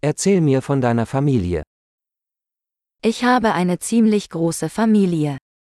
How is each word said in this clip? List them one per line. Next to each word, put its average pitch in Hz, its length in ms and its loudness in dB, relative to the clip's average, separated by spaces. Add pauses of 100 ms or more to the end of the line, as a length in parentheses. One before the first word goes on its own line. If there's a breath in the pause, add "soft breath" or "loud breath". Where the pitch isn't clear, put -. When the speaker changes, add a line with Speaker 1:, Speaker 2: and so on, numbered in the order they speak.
Speaker 1:
Erzähl 180 380 0
mir 135 220 2
von 139 180 -2
deiner 117 260 0
Familie. 107 580 -2 (1400)
Speaker 2:
Ich 226 240 -2
habe 240 280 2
eine 180 260 -2
ziemlich 214 500 0
große 165 400 -4
Familie. 180 680 0 (340)